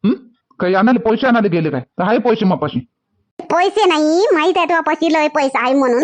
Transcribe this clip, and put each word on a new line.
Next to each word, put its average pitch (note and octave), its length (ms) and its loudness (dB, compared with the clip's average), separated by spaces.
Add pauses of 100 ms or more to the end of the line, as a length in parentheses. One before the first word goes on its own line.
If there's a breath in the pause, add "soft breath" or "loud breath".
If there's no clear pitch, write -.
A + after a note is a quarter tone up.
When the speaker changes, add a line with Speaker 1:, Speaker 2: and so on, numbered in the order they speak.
Speaker 1:
हं? A3+ 100 2 (460)
काही F#3 140 0
आणायला, A3 360 2
पैसे B3 180 0
आणायला A3+ 200 2
गेले E3 220 -2
काय? B2+ 120 -4
तर - 220 -8
आहे G#3+ 140 0
पैसे A3 280 0
मापाशी. D3 340 -2 (600)
Speaker 2:
पैसे F#4+ 460 0
नाही, D#4+ 480 2
माहित E4 240 0
आहे E4+ 80 0
तुझ्यापाशी D#4+ 480 0
लय D4+ 140 0
पैसा C#4 360 -2
आहे B3+ 100 0
म्हणून. C4 300 2